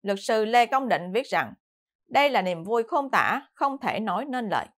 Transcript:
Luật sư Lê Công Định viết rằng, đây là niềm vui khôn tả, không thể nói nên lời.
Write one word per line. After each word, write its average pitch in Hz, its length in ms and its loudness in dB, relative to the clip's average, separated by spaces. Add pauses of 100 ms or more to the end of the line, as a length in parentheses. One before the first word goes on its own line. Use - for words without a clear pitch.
Luật 196 200 -2
sư 220 220 2
Lê 233 220 4
Công 269 220 0
Định 175 240 0
viết 247 140 -2
rằng, 151 280 -2 (540)
đây 285 220 4
là 214 120 2
niềm 170 220 -4
vui 226 180 0
khôn 277 280 -2
tả, 220 300 2 (140)
không 277 240 -2
thể 190 220 -4
nói 214 240 -4
nên 254 240 -6
lời. 151 180 -2 (120)